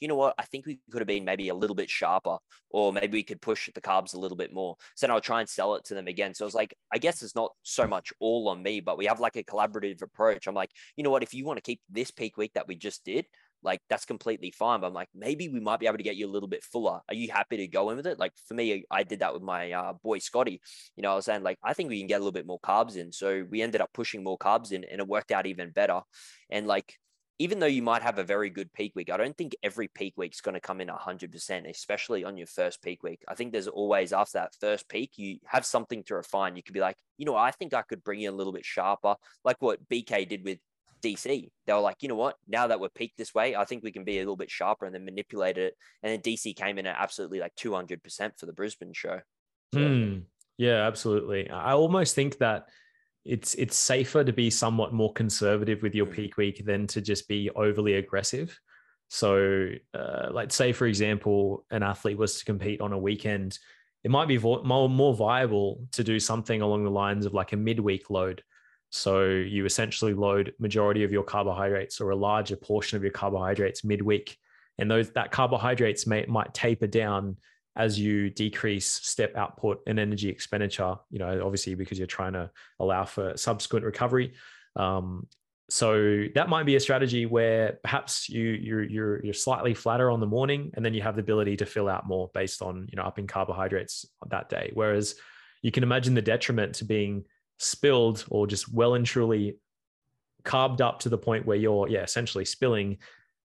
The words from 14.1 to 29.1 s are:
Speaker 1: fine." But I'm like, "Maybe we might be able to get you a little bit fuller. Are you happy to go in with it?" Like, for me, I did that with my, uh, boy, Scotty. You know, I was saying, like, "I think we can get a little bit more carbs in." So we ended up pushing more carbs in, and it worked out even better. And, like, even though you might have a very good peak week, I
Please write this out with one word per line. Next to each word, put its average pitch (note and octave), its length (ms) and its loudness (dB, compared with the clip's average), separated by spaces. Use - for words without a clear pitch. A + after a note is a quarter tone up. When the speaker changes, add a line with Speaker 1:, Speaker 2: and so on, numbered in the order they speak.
Speaker 1:
fine." A2+ 300 0
But F#2 80 -2
I'm F#2 40 -8
like, F2+ 220 -10
"Maybe D3 340 -6
we B2+ 120 -6
might A2 200 -2
be A2+ 60 0
able A2 100 2
to G#2+ 60 -6
get G2+ 140 -6
you G#2 100 -6
a G2 80 -6
little G2+ 140 -6
bit F#2 140 -8
fuller. F#2+ 460 -2
Are G#2 60 -6
you A2+ 160 -6
happy G#2 280 -2
to F#2+ 80 -4
go F#2+ 220 -2
in A2+ 80 -4
with C#3+ 100 -8
it?" F3+ 120 -6
Like, F#2+ 140 -2
for - 60 -12
me, A2 380 -2
I G2 140 0
did F#2+ 160 -6
that F#2 120 0
with F2+ 100 -10
my, F2+ 300 -6
uh, F2+ 200 -4
boy, G#2+ 160 -2
Scotty. A#2+ 420 -2
You G2+ 60 -14
know, G2 100 2
I - 20 2
was G2 100 0
saying, G#2+ 180 -2
like, F#2 200 -2
"I A#2 100 -2
think E3+ 160 -4
we A2 100 -4
can F#2+ 80 -8
get G2+ 100 0
a - 20 2
little G2+ 140 -2
bit F2 140 -6
more F2+ 140 -10
carbs G#2+ 360 0
in." F2 140 -10
So F#2+ 380 -2
we A2 140 -4
ended A2 180 0
up F2+ 140 -2
pushing A2 280 -8
more F#2+ 140 -4
carbs G#2 360 0
in, F#2 120 -4
and G2 160 -8
it F#2+ 80 -6
worked G#2 240 -2
out F#2+ 140 0
even F2+ 240 -8
better. F#2 320 2
And, G#2 160 -4
like, G2 320 -2
even F3+ 200 -2
though E3+ 80 4
you C3+ 140 2
might A#2 220 2
have A2+ 160 -2
a F#2+ 40 0
very G2+ 280 0
good F#2 240 -10
peak G#2 200 -6
week, F2 140 -8
I F2 80 -2